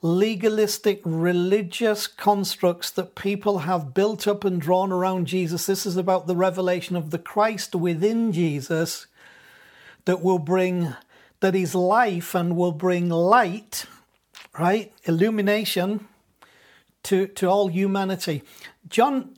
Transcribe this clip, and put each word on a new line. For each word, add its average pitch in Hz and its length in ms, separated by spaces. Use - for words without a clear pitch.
legalistic 208 1000
religious 180 1000
constructs 185 840
that - 240
people 202 460
have 151 340
built 208 320
up 208 180
and 185 160
drawn 185 320
around 185 340
Jesus. 175 380
This 196 220
is 180 100
about 185 300
the 175 100
revelation 180 600
of 156 140
the 165 80
Christ 208 560
within 190 580
Jesus 160 760
that 175 160
will 180 200
bring, 180 520
that 190 140
is 185 200
life 185 600
and 175 200
will 175 180
bring 175 360
light, 185 760
right? 190 340
Illumination 202 1040
to, 190 240
to 196 180
all 196 220
humanity. 190 760
John, 262 500